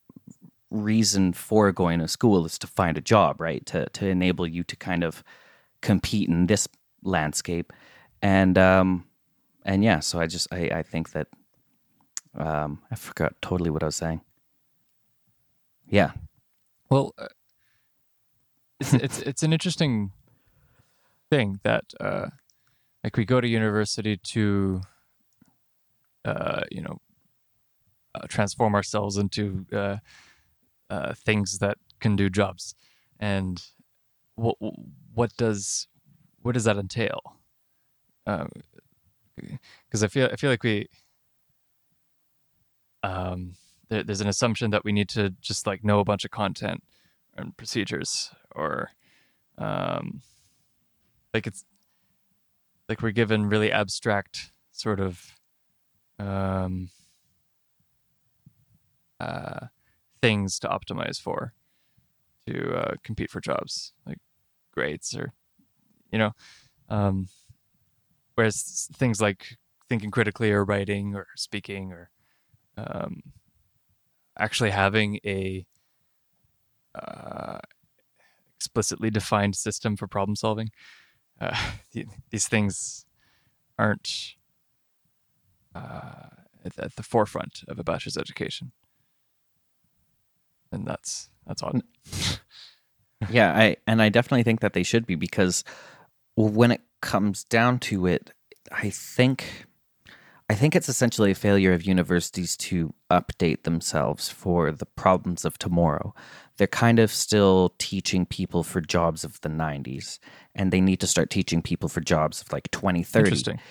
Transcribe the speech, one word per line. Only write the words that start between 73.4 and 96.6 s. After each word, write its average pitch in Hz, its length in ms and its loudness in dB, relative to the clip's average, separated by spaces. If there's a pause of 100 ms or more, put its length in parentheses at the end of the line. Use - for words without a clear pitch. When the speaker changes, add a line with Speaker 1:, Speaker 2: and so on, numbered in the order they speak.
Speaker 2:
actually 107 340 0
having 101 540 2
a, 95 400 -4 (1300)
uh, - 640 -12 (960)
explicitly - 520 -2
defined 104 460 2
system 107 420 -4
for 101 100 -8
problem 101 280 -2
solving, 110 340 -2 (720)
uh, - 180 -4 (180)
<laughs> - 180 -20
th-, 120 140 -10 (220)
these - 180 -4
things - 580 -2 (720)
aren't, - 560 -2 (1400)
uh, - 540 -16 (380)
at, 90 120 -12
at - 180 -10
the - 80 -10
forefront - 640 0
of - 120 -10
a - 40 -8
bachelor's - 340 -4
education. - 540 -8 (2000)
And - 120 -6
that's, - 440 -10 (160)
that's - 180 -10
odd. - 120 -2
Speaker 1:
N-, - 640 -4 (880)
<laughs> - 0 -
yeah, 104 240 6
I, 104 240 6 (100)
and 113 140 4
I 107 80 6
definitely 120 340 4
think 113 180 2
that 104 120 0
they 90 100 2
should 117 220 2
be, 90 100 -2
because 90 480 0 (720)
when 110 360 6